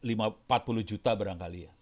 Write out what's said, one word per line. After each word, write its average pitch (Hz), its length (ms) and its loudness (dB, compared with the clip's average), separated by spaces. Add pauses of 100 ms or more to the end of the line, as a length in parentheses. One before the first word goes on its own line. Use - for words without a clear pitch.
lima, 110 240 2
empat - 320 0
puluh 113 240 -2
juta 104 240 0
barangkali 90 560 -4
ya. - 40 -20 (100)